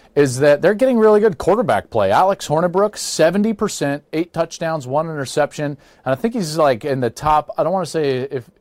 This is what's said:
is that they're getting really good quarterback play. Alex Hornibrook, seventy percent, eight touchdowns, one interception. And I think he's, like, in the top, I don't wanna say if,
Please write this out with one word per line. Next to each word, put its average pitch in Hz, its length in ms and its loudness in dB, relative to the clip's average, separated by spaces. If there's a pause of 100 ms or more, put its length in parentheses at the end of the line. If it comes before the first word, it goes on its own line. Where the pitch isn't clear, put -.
(140)
is 139 240 2
that 147 240 4
they're 196 140 2
getting 247 240 2
really 214 200 6
good 202 200 0
quarterback 160 500 0
play. 101 220 2
Alex 185 360 2
Hornibrook, 180 480 0
seventy 196 580 0
percent, 147 500 -4 (100)
eight 170 200 -4
touchdowns, 165 520 -6
one 151 240 -4
interception. 147 680 -4 (280)
And 131 80 0
I - 20 0
think 233 200 -4
he's, 160 240 -4
like, 139 260 2
in 135 140 -2
the 123 100 0
top, 151 480 -2
I 165 60 0
don't 160 100 0
wanna 185 140 -2
say 139 320 -2
if, 131 420 -8